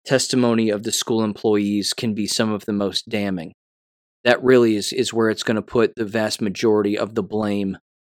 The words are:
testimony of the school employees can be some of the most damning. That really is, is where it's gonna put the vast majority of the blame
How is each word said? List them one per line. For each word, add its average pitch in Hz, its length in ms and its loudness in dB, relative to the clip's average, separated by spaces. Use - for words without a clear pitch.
testimony 117 640 2
of 104 140 -2
the 113 80 -6
school 113 320 0
employees 104 720 0
can 113 200 -4
be 101 140 -4
some 110 260 -2
of 101 120 -6
the 107 80 -4
most 101 360 -4
damning. 98 440 -6
That 123 200 4
really 120 320 6
is, 101 180 -4
is 117 200 -2
where 113 160 0
it's 104 140 -4
gonna 110 180 0
put 113 340 0
the 117 100 -4
vast 107 360 -2
majority 104 560 0
of 110 180 -6
the 110 80 -2
blame 101 540 -4